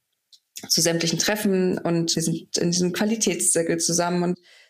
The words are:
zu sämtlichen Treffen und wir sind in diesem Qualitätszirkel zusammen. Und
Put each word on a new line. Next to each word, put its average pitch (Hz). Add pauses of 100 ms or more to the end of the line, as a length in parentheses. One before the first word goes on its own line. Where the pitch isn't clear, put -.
(680)
zu -
sämtlichen 165
Treffen 190
und 165
wir 160
sind -
in 175
diesem 180
Qualitätszirkel 170
zusammen. 175
Und 180 (320)